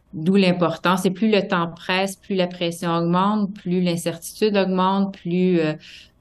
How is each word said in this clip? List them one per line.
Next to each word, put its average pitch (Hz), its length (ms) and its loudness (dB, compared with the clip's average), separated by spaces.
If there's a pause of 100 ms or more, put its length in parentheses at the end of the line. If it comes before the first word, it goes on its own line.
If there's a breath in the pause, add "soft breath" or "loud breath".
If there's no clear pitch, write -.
(120)
d'où 160 240 0
l'importance. 180 680 2
Et 185 40 2
plus 220 200 0
le 196 160 2
temps 175 220 -2
presse, 185 480 -4
plus - 180 -8
la 180 140 0
pression 170 460 -4
augmente, 185 600 0
plus 180 260 -2
l'incertitude 175 760 -2
augmente, 190 600 0
plus, 180 420 2
euh, 156 140 0 (480 loud breath)